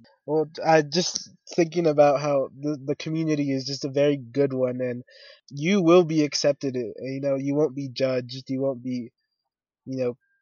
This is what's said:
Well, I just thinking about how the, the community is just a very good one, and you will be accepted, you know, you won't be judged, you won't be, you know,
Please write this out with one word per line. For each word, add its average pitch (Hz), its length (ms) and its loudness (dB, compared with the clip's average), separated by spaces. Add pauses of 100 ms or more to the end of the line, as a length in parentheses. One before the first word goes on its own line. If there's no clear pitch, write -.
(260)
Well, 151 240 -2 (160)
I 160 160 6
just 151 480 -4 (240)
thinking 170 320 2
about 147 340 4
how 143 280 0 (100)
the, 147 240 -4
the 143 140 -4
community 156 540 -2
is 135 160 -2
just 135 180 -8
a 143 60 -4
very 143 260 2
good 135 360 -2
one, 127 280 -2
and 123 220 -6 (480)
you 170 320 0
will 175 220 8
be 156 200 2
accepted, 143 520 0
you 127 440 -6
know, 139 160 0
you 139 180 -2
won't 147 200 0
be 139 140 -8
judged, 127 600 -4
you 131 120 -4
won't 135 220 -2
be, 123 280 -6 (760)
you 131 200 -8
know, 123 120 -2 (260)